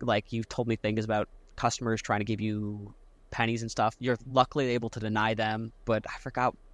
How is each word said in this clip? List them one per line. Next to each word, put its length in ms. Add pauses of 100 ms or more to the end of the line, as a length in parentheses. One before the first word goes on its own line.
like, 300
you've 160
told 200
me 80
things 280
about 240 (280)
customers 460
trying 180
to 60
give 140
you 540 (360)
pennies 320
and 80
stuff, 280
you're 180 (100)
luckily 420
able 220
to 100
deny 340
them. 380 (140)
But 180 (100)
I 60
forgot, 340 (200)